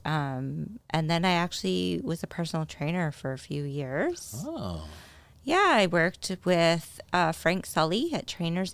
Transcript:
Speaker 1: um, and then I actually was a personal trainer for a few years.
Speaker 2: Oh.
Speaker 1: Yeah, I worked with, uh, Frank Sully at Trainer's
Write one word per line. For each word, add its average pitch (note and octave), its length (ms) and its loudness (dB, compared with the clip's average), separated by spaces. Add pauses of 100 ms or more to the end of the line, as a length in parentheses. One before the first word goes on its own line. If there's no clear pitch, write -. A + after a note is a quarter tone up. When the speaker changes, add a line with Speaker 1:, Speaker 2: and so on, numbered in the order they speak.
Speaker 1:
um, D3 720 -4 (120)
and D#3 180 0
then E3+ 160 2
I F#3 60 4
actually F3+ 720 0
was E3+ 180 -2
a - 60 -6
personal D#3+ 400 -2
trainer D#3+ 440 -2
for C3+ 220 -6
a B2+ 60 -6
few C#3+ 240 -6
years. C#3+ 840 -4
Speaker 2:
Oh. F#2+ 380 -6 (580)
Speaker 1:
Yeah, F4+ 300 4
I G3 140 6
worked E3+ 440 2 (140)
with, E3+ 560 4 (100)
uh, E3+ 200 4
Frank F3 340 2
Sully F#3 480 0
at - 140 -4
Trainer's F3 460 -2